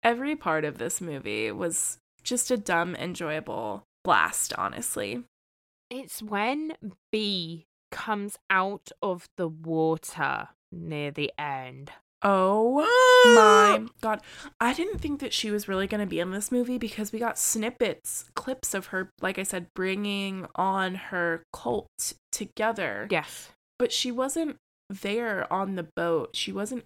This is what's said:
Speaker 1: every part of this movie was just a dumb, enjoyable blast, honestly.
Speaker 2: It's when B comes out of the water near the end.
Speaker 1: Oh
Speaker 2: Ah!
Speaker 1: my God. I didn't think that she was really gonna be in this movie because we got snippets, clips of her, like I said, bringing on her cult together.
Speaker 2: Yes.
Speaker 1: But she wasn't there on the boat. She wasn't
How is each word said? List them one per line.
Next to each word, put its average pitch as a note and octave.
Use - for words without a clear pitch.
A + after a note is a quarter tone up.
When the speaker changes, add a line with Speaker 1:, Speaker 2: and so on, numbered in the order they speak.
Speaker 1:
every B3
part D#3
of D3
this -
movie A2
was -
just -
a B3
dumb, F3
enjoyable D3+
blast, F2
honestly. G#2
Speaker 2:
It's B3+
when A#3+
B F#3
comes G#3
out F#3+
of F3+
the F3
water D#3+
near D#3
the C#3+
end. C3+
Speaker 1:
Oh G3+
Speaker 2:
Ah! A#4+
Speaker 1:
my A3
God. G#3+
I A#3+
didn't F4+
think C#4+
that C4+
she A3
was G#3
really G3
gonna G#3
be E3+
in F3+
this G3+
movie B3
because G#3+
we A3
got A#3
snippets, -
clips -
of G3
her, F#3
like F#3+
I F#3+
said, F3+
bringing G3
on F#3+
her E3+
cult -
together. G3+
Speaker 2:
Yes. -
Speaker 1:
But B3
she -
wasn't C4+
there G3+
on F#3+
the E3+
boat. E3
She -
wasn't G#3+